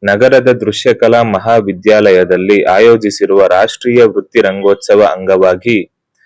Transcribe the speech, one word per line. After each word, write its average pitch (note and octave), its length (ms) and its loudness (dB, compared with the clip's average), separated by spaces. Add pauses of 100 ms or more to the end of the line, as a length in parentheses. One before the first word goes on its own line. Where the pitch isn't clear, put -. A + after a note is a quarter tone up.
ನಗರದ B2+ 480 2
ದೃಶ್ಯಕಲಾ A2+ 720 -2
ಮಹಾವಿದ್ಯಾಲಯದಲ್ಲಿ G2 1400 0
ಆಯೋಜಿಸಿರುವ G2+ 840 2
ರಾಷ್ಟ್ರೀಯ A2+ 560 0
ವೃತ್ತಿ G#2 380 -2
ರಂಗೋತ್ಸವ G2+ 640 0
ಅಂಗವಾಗಿ F#2 880 -2 (340)